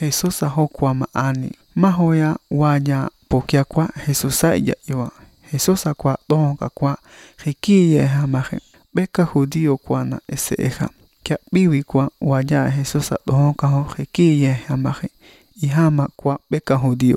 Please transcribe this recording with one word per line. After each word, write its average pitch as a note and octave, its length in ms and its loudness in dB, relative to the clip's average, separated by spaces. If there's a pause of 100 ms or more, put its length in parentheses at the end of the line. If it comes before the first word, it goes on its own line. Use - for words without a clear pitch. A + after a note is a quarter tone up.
Jesús E3 420 -2
aho D3+ 240 0
kwa C3+ 280 -2
maani. C3 580 -4 (220)
Mahoya E3 640 2 (140)
waya C#3+ 600 0 (180)
pokea C#3 360 2
kwa. - 240 -2 (180)
Jesús C#3 380 -2
a E3 120 2
iya C#3 180 0 (140)
iwa. B2+ 220 -6 (420)
Jesús F#3 340 0
a D3+ 80 -2
kwa C3+ 240 -2 (100)
donga D3+ 400 0
kwa. C#3 300 -4 (460)
Heki F3 480 4
ye C#3 160 4
jama C3+ 320 0 (100)
he. - 100 -6 (340)
Beka F3+ 400 0
judío C#3+ 420 2
kwa C3 280 -4
na B2+ 240 -6
ese - 300 -6
eja. C3 300 -4 (340)
Kia - 160 -4 (140)
biwi F3 300 4
kwa C#3 280 0 (100)
waya C3+ 580 0
Jesús C#3+ 340 -4
a - 140 -2
donga C#3+ 400 2
ho. C#3 200 2 (100)
Heki D3 460 2
ye C3 160 2 (100)
jama C3 340 -2
he. F#3 60 -8 (540)
Ihama D3 540 2
kwa C#3 220 -2 (120)
beka D3+ 260 0
judío B2+ 400 2